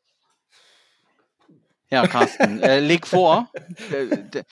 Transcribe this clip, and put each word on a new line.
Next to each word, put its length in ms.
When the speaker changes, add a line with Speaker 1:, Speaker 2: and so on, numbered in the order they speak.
Speaker 1:
Ja, 160
Carsten, 540
äh, 200
leg 260
vor. 480
Speaker 2:
<laughs> 380
Speaker 1:
Äh, 380
d-, 220